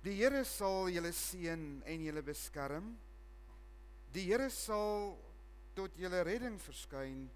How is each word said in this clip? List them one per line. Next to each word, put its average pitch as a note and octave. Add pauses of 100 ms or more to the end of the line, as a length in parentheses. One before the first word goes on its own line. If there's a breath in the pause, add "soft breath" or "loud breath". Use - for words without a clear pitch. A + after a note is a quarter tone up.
Die G3+
Here C4+
sal F#3+
julle E3+
seën E3 (200)
en D#3+
julle D3+
beskerm. D3 (1200)
Die F#3
Here C4
sal G#3 (640)
tot F#3+
julle F3+
redding A3+
verskyn C3+